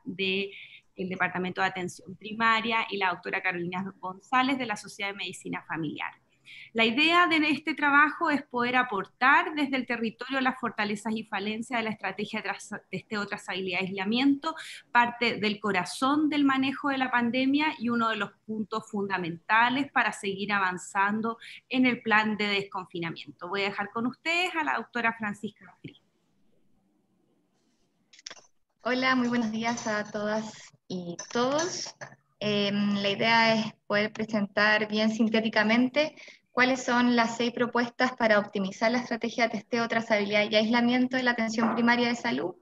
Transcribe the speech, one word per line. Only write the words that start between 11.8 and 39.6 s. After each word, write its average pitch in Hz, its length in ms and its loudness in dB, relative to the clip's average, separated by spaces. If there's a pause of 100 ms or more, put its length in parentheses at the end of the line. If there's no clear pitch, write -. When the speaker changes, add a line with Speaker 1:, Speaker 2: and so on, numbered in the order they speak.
Speaker 1:
la 220 60 -4
estrategia 202 520 -6
de 190 80 -6
traza-, - 400 -10
testeo, 202 360 -6
trazabilidad 190 540 -6
y 190 60 -4
aislamiento, 247 680 0 (380)
parte 240 460 2
del 208 200 0
corazón 262 680 0
del 294 160 2
manejo 269 460 0
de 269 80 0
la 262 120 0
pandemia 262 580 2 (100)
y 226 100 -4
uno 233 220 0
de 214 60 -2
los 202 160 -4 (120)
puntos 220 460 -6
fundamentales 202 1000 0
para 220 220 2
seguir 196 400 -4
avanzando 202 840 0 (320)
en 254 160 4
el 240 160 0
plan 214 340 4
de 208 120 -2
desconfinamiento. 175 1000 -6
Voy 196 140 -2
a 202 80 0
dejar 202 200 -6
con 233 160 -4
ustedes 339 480 -2
a 320 100 -2
la 262 120 0
doctora 226 400 -2
Francisca 208 640 -10
Cris. - 220 -18 (2750)
Speaker 2:
Hola, 254 320 0
muy 247 140 2
buenos 240 220 0
días 233 360 -4
a 208 240 -4
todas 214 640 -6 (140)
y 175 280 -8 (160)
todos. 285 640 -2 (440)
Em, 202 560 0
la 202 120 0
idea 226 460 4
es 214 180 -2 (140)
poder 208 260 0
presentar 214 760 2
bien 214 220 2
sintéticamente 226 1080 2 (340)
cuáles 254 340 2
son 240 320 4
las 233 200 2
seis 240 160 0
propuestas 240 600 0
para 214 260 4
optimizar 202 540 0
la 247 60 0
estrategia 233 460 -2
de 226 140 -2
testeo, 233 300 -2